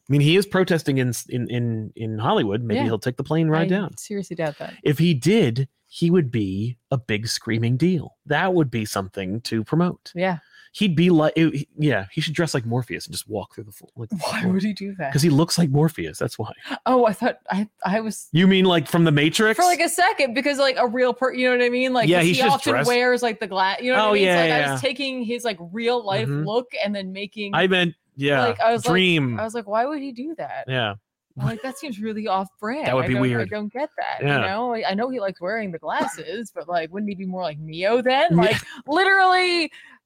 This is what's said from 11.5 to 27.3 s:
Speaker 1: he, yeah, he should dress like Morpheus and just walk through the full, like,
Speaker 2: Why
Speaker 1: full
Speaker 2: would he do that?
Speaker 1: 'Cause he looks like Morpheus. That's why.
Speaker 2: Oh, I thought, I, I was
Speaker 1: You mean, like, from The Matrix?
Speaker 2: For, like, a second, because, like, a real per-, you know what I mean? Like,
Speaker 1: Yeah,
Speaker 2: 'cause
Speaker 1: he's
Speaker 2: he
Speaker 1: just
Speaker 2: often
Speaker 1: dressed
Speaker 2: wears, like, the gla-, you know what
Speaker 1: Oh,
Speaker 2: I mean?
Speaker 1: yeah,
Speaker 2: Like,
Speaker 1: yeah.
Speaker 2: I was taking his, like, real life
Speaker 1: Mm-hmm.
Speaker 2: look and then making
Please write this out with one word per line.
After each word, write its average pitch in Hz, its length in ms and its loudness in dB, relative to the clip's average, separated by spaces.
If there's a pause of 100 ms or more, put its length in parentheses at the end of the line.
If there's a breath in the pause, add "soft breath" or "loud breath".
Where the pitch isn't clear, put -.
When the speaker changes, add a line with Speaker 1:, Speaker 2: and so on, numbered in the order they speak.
Speaker 1:
he, 143 140 -6 (100)
yeah, 123 340 2
he - 80 -6
should 151 140 -4
dress 165 180 -2
like 120 140 -2
Morpheus 117 400 -4
and 160 80 -16
just - 120 -10
walk 104 280 -8
through 110 100 -14
the 107 80 -20
full, - 240 -20
like, 117 160 -12
Speaker 2:
Why 214 300 -6
Speaker 1:
full 185 100 0
Speaker 2:
would 185 100 0
he 214 120 -4
do 196 220 -12
that? 143 180 -6
Speaker 1:
'Cause 143 80 2
he 170 80 4
looks 151 260 2
like 170 140 2
Morpheus. 139 480 0
That's - 200 -6
why. 110 140 -8 (320 loud breath)
Speaker 2:
Oh, 240 220 4
I 208 80 2
thought, - 240 -2 (120)
I, 208 180 -4 (180)
I 196 140 0
was 220 320 -8
Speaker 1:
You 175 140 6
mean, 190 200 6
like, 170 200 4
from 170 180 2
The 160 60 4
Matrix? 160 480 4
Speaker 2:
For, 349 60 4
like, 349 160 4
a 330 80 2
second, 349 460 0
because, 277 240 0
like, 269 200 2
a 233 80 2
real 247 280 0
per-, 254 180 -2
you 254 180 0
know 247 60 2
what 247 80 2
I 240 60 2
mean? 254 240 0
Like, 233 140 2
Speaker 1:
Yeah, 175 100 6
Speaker 2:
'cause 165 80 4
Speaker 1:
he's 254 100 2
Speaker 2:
he 254 60 2
Speaker 1:
just 269 120 4
Speaker 2:
often - 200 0
Speaker 1:
dressed 143 120 2
Speaker 2:
wears, 247 360 2
like, 226 180 -2
the 220 80 -6
gla-, 190 320 0
you 247 100 -2
know 254 80 2
what 214 100 4
Speaker 1:
Oh, - 20 4
Speaker 2:
I - 40 4
mean? 202 100 4
Speaker 1:
yeah, 180 160 4
Speaker 2:
Like, 165 100 4
Speaker 1:
yeah. 147 180 2
Speaker 2:
I 139 40 0
was 131 100 -2
taking 262 420 -4
his, 233 180 -6
like, 220 160 -4
real 226 460 -2
life 202 240 -2
Speaker 1:
Mm-hmm. 147 180 -2
Speaker 2:
look 240 240 -2 (140)
and 202 100 -2
then 190 180 -8
making 202 420 -8